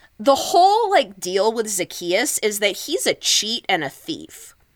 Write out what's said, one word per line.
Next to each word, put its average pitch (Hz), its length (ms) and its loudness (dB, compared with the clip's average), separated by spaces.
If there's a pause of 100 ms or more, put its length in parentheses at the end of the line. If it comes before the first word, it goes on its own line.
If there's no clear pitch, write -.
(200)
the 269 140 4
whole, 392 560 4
like, 277 280 0
deal 190 320 0
with 226 180 -4
Zacchaeus 185 720 -2
is 208 180 -2
that 202 180 0
he's 330 300 -6
a 196 80 0
cheat - 520 -2
and 175 160 0
a 139 60 -4
thief. - 680 -14 (220)